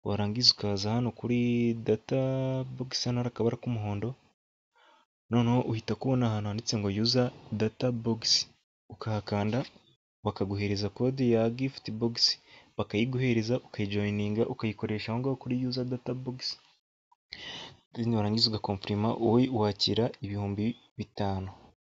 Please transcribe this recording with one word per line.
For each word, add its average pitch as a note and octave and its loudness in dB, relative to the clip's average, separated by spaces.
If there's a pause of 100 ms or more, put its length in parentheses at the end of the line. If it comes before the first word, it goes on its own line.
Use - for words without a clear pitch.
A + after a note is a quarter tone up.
warangiza G#2+ 4
ukaza G2+ 0
hano A#2+ 2
kuri A#2+ 0 (340)
data A2+ 0 (460)
box, C3 -8 (140)
hano B2 0
hari A#2+ 0
akabara A#2 0
k'umuhondo, G#2 -2 (1200)
noneho A#2+ 4
uhita A2 -2
kubona B2+ 0
ahantu G#2 0
handitse G#2+ -4
ngo G2+ 0 (140)
user B2 4 (240)
data A2 0
box, A2+ -2 (680)
ukahakanda G#2+ -2 (680)
bakaguhereza G2+ -2
kode C3 0
ya A2+ 6
gift B2+ -4
box, A#2 -2 (640)
bakayiguhereza A#2 0
ukayijoyininga G#2 -2
ukayikoresha G#2+ -4
aho A#2 -2
ngaho C3 -2
kuri B2+ -4 (120)
user B2 -2
data B2 -4
box, B2+ -8 (1500)
then A#2 0
warangiza G#2+ 2
ugakonfirima, G#2 -2
wowe A#2 4
wakira G#2 2 (160)
ibihumbi G2+ -2 (300)
bitanu G2 -4 (300)